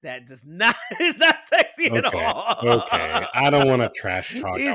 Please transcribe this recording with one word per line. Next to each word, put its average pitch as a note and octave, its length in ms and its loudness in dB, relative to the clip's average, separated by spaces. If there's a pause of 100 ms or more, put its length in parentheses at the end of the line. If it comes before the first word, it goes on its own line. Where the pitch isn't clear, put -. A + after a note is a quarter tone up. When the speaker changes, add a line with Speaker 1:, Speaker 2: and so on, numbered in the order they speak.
Speaker 1:
that B2+ 240 -14
does B2+ 180 -20
not F3+ 300 0 (140)
<laughs> - 120 -8
is E4+ 160 0
not D#4 280 4
sexy - 420 0
at A#2 200 0
Speaker 2:
Okay, G3 180 -2
Speaker 1:
all. G#3+ 340 -4 (240)
Speaker 2:
okay. - 500 -4
I C#3 180 2
don't C#3+ 180 4
wanna B2 260 2
trash F#2 400 -6
Speaker 1:
<laughs> B3 60 -8
Speaker 2:
talk F#2 180 -6
Speaker 1:
He's C#4 160 -4